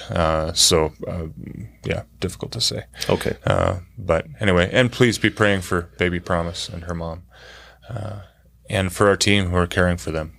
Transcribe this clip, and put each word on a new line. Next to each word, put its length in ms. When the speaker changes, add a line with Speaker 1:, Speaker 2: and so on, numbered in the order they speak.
Speaker 1:
Uh, 440
so, 380
uh, 200
yeah, 180
difficult 340
to 80
say. 240
Speaker 2:
Okay. 380
Speaker 1:
Uh, 320
but 300
anyway, 340
and 200
please 240
be 140
praying 320
for 200
baby 220
Promise 480
and 160
her 100
mom, 280
uh, 320
and 240
for 160
our 80
team 340
who 60
are 100
caring 300
for 140
them, 280